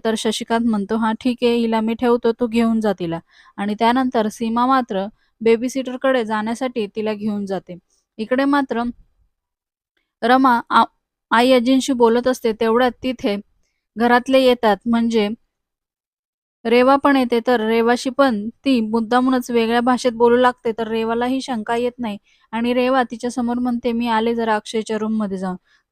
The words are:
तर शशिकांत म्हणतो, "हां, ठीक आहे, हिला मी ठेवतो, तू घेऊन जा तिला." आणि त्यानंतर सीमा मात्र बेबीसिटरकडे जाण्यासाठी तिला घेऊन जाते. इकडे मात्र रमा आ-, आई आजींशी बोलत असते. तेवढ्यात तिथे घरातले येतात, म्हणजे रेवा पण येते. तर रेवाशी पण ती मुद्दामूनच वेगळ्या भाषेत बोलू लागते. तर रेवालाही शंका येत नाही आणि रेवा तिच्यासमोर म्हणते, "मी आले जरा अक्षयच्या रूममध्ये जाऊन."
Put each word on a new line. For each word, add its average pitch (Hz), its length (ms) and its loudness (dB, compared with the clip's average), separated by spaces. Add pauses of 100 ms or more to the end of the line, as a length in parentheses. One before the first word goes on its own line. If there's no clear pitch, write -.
तर 220 140 0
शशिकांत 233 480 -2
म्हणतो, 214 300 -2
"हां, 226 240 0
ठीक 247 240 -2
आहे, 233 100 4
हिला 226 260 0
मी 220 140 -2
ठेवतो, 240 380 2
तू 247 160 -2
घेऊन 226 320 2
जा 214 180 0
तिला." 165 200 -4 (400)
आणि 202 200 -2
त्यानंतर 240 520 2
सीमा 233 360 -2
मात्र 240 400 0 (340)
बेबीसिटरकडे 254 840 0
जाण्यासाठी 220 640 -4 (100)
तिला 220 180 -4
घेऊन 208 320 -4
जाते. 180 300 -8 (420)
इकडे 254 280 -2
मात्र 277 360 0 (1400)
रमा 247 380 4 (100)
आ-, - 140 4 (460)
आई 247 220 4
आजींशी 254 420 2
बोलत 240 320 2
असते. 247 280 -2
तेवढ्यात 233 380 2 (100)
तिथे 247 340 -4 (600)
घरातले 247 440 2
येतात, 247 360 2 (100)
म्हणजे 226 420 0 (1400)
रेवा 247 320 4
पण 277 200 2
येते. 240 300 0
तर 247 160 2
रेवाशी 233 480 0
पण 240 380 0 (160)
ती 262 180 2
मुद्दामूनच 247 680 0
वेगळ्या 233 320 2
भाषेत 247 320 0
बोलू 233 220 4
लागते. 247 360 2
तर 220 160 -6
रेवालाही 233 540 -2
शंका 233 340 -6
येत 247 220 -2
नाही 214 200 -8 (340)
आणि 233 220 -2
रेवा 254 360 2
तिच्यासमोर 240 480 -4
म्हणते, 247 340 -2
"मी 233 160 -2
आले 226 260 0
जरा 226 220 0
अक्षयच्या 220 420 -4
रूममध्ये 214 400 -4
जाऊन." 185 180 -6 (360)